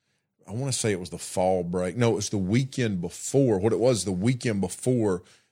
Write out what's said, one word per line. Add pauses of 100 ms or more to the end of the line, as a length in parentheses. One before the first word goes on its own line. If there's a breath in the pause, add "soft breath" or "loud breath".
(480)
I
wanna
say
it
was
the
fall
break.
No,
it
was
the
weekend
before.
What
it
was,
the
weekend
before (280 soft breath)